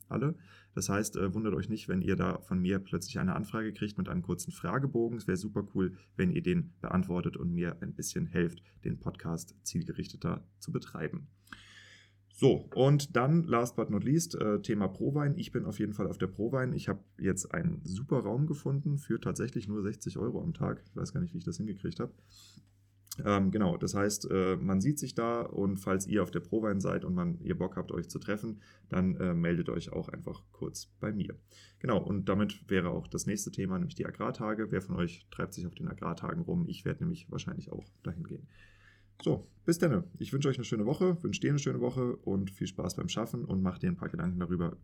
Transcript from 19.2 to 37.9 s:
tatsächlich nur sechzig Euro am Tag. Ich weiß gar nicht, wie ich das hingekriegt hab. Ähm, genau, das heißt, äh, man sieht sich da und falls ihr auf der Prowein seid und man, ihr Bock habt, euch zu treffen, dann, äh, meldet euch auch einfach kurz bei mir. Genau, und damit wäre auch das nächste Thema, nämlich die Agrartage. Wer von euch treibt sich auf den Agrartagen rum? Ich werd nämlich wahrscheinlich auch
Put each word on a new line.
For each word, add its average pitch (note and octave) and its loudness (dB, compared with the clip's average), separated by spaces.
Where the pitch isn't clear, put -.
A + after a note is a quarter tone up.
tatsächlich G2+ -2
nur G#2 -2
sechzig - -4
Euro A#2 -2
am - -2
Tag. - -2
Ich - -20
weiß F2+ -4
gar F2+ 0
nicht, F2+ -2
wie F2 -6
ich - -8
das F2 -4
hingekriegt G2 -6
hab. A#2 -4
Ähm, G2 6
genau, G2 4
das - 0
heißt, G2+ 2
äh, F#2 4
man F#2+ 2
sieht D3 2
sich C3 -4
da A#2 2
und G2 0
falls F#2+ 2
ihr G2+ 4
auf E2+ 0
der E2 -2
Prowein G#2 2
seid F2+ 0
und F2+ 0
man, F2 2
ihr E2+ 0
Bock F#2 0
habt, F2 -4
euch - -2
zu - -6
treffen, G#2 -4
dann, F#2 4
äh, F2+ 2
meldet E2+ 4
euch - -4
auch - -4
einfach - -10
kurz - -8
bei G#2+ -2
mir. G2 -2
Genau, B2 2
und G2 0
damit G2 0
wäre F2+ 4
auch E2+ -2
das - -4
nächste G2+ -2
Thema, F#2 -2
nämlich - -4
die - -2
Agrartage. G#2+ -2
Wer F#2+ 2
von F#2 -6
euch F2 -2
treibt - -6
sich F2 -6
auf E2+ -6
den E2 -6
Agrartagen E2+ -4
rum? E2+ 0
Ich - -8
werd - -2
nämlich E2+ -4
wahrscheinlich - -8
auch - -12